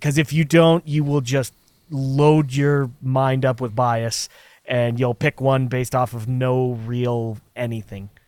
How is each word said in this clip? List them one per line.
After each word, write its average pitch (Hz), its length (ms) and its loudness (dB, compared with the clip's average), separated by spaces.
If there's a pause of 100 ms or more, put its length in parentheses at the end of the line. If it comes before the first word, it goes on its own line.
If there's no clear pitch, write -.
'cause 147 160 0
if 156 160 0
you 160 120 2
don't, 165 420 4
you 151 160 0
will 143 180 0
just 127 320 -2 (380)
load 143 640 2
your 139 360 0 (120)
mind 131 440 0
up 127 160 0
with 110 140 -6
bias, 117 540 -2 (360)
and 120 340 0
you'll 127 140 0
pick - 260 -2
one 135 280 2
based 127 260 -4
off 127 220 -2
of 113 120 -8
no 127 440 0 (140)
real 120 520 -4 (180)
anything. 110 540 -8 (180)